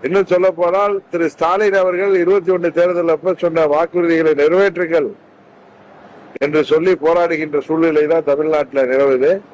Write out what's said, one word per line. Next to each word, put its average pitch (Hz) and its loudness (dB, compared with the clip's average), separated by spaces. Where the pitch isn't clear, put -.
இன்னும் 185 0
சொல்ல 180 2
போனால் 196 0
திரு 170 -2
ஸ்டாலின் 190 0
அவர்கள் 185 0
இருபத்தி 185 0
ஒண்ணு 170 -2
தேர்தல் 170 0
அப்ப 165 -2
சொன்ன 165 0
வாக்குறுதிகளை 165 0
நிறைவேற்றுங்கள் 170 0
என்று 151 0
சொல்லி 170 2
போராடுகின்ற 160 -2
சூழ்நிலை 160 0
தான் 160 -2
தமிழ்நாட்டுல 143 -2
நிலவுது. 135 2